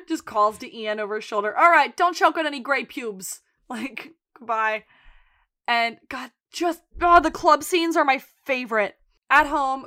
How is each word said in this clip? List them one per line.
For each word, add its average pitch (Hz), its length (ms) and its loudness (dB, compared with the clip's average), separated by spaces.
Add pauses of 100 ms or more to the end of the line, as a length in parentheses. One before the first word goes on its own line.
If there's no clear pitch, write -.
Just 320 160 -6
calls 214 340 0
to - 180 -16
Ian 214 220 -6
over 208 180 -6
his 214 80 -8
shoulder, 208 320 -4
"All 330 140 6
right, 285 260 4
don't 349 200 0
choke 339 220 2
on 320 80 -2
any 285 140 -6
gray 262 240 -4
pubes." 208 560 -12 (140)
<laughs> - 140 -20
Like, 240 440 -12 (240)
goodbye. 220 480 -4 (840)
And, 233 300 0 (100)
God, - 220 -12 (220)
just, 339 280 -4 (200)
oh, 349 200 8
the 311 100 -2
club 302 320 2
scenes 330 340 -2
are 320 80 4
my 269 140 2 (260)
favorite. 226 520 -2 (320)
At 294 180 6
home, 269 400 -4